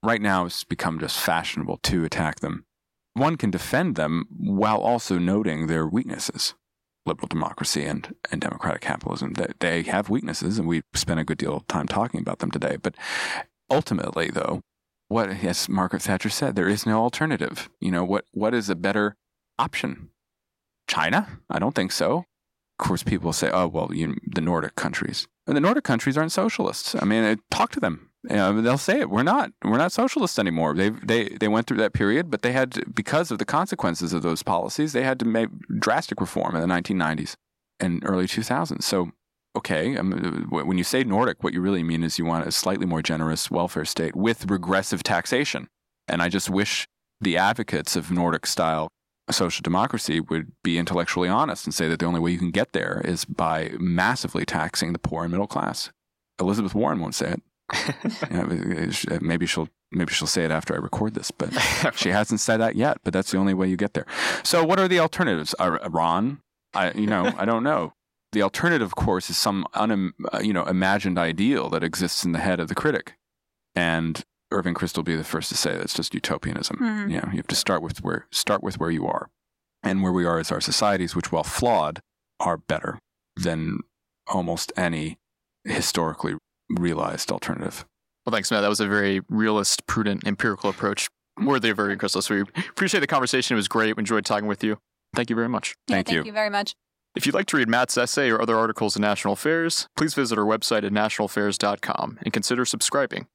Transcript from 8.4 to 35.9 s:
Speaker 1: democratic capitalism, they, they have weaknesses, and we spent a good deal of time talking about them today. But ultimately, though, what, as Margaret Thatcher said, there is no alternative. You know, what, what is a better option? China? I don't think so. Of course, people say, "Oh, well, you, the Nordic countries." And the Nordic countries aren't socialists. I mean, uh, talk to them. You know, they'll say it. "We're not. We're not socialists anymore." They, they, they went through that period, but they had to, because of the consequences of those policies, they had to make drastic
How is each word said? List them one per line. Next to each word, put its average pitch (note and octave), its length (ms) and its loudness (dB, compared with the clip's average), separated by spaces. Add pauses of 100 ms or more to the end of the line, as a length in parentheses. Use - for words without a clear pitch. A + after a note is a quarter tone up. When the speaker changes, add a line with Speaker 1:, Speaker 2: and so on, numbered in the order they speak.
Speaker 1:
democratic - 400 -2
capitalism, - 540 -4
they, - 260 -2
they E2+ 220 2
have G2+ 260 0
weaknesses, G2+ 500 0
and E2+ 80 0
we E2 160 2 (120)
spent - 260 0
a D#2 40 0
good D#2 140 -2
deal D2 160 -2
of D2 120 -6
time D#2 200 -2
talking - 340 0
about - 180 -4
them - 120 -4
today. - 300 -2
But - 140 -2 (760)
ultimately, G2 600 0
though, - 320 -2 (460)
what, G#2+ 200 2
as G2+ 400 -2
Margaret F#2 340 0
Thatcher G2+ 280 0
said, - 260 -2
there F2+ 120 2
is G#2 180 0
no A2 160 2
alternative. B2 680 -2 (100)
You F#2 120 -2
know, F2+ 140 2
what, G2 280 0
what A2 220 0
is G#2+ 160 0
a F#2 40 2
better G2+ 420 2 (420)
option? - 500 -2 (800)
China? G2 520 0 (100)
I - 80 -2
don't A2 160 0
think G2 180 0
so. C#3 320 0 (540)
Of - 80 -2
course, F2+ 160 2
people E2+ 300 0
say, D#2 200 2
"Oh, F2+ 160 2
well, E2+ 240 -2
you, D#2+ 240 -2 (100)
the - 140 -2
Nordic E2 340 0
countries." - 540 -6 (180)
And C#3 100 2
the C#3+ 40 4
Nordic A3 240 2
countries C3+ 340 0
aren't D#3+ 140 0
socialists. - 680 -2
I - 40 0
mean, G#2+ 180 4
uh, A2 140 4 (140)
talk - 220 0
to D4 80 -4
them. D#2+ 300 -4 (180)
You - 80 2
know, G2+ 240 4
they'll A#2+ 180 4
say G#3 220 2
it. C3+ 100 0
"We're G#2 120 2
not. A3 300 2 (120)
We're G#2+ 140 4
not E3 140 2
socialists A#3+ 480 0
anymore." D#2+ 340 2
They, F#2+ 140 4
they, A2 400 0 (120)
they G#2+ 60 4
went A2 220 2
through A2 100 0
that G#2+ 140 4
period, C3+ 400 2
but G#2 100 -2
they B2 80 2
had B2+ 220 0
to, - 200 -4
because D3+ 380 0
of G#2+ 80 -4
the A2 60 0
consequences F#2 680 -2
of E2 100 0
those E2 200 0
policies, D3 500 -2
they B2+ 120 0
had C3 160 0
to A#2+ 40 0
make A2+ 260 2 (280)
drastic A#2+ 420 0